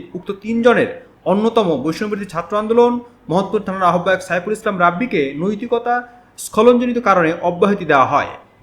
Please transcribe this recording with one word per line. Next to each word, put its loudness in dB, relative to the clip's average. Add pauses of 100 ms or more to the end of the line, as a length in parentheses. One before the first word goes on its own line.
(140)
উক্ত -12 (140)
তিনজনের 2 (340)
অন্যতম 2 (140)
বৈষম্যবিরোধী -6
ছাত্র -8
আন্দোলন 2 (360)
মহৎপুর 0
থানার 0
আহ্বায়ক 0
সাইফুল -4
ইসলাম -4
রাব্বিকে 0 (160)
নৈতিকতা -2 (440)
স্খলনজনিত 2 (100)
কারণে 2 (120)
অব্যাহতি 0
দেওয়া 4
হয়। 0 (300)